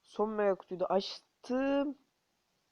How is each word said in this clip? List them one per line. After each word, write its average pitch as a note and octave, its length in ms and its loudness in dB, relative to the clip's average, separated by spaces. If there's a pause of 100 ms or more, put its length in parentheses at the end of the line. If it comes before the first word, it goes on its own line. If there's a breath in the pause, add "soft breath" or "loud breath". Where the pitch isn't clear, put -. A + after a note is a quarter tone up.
Son - 280 -2
mega G#3 260 2
kutuyu F3+ 240 -10
da F#3 60 0
açtım. C4+ 1120 -2 (760)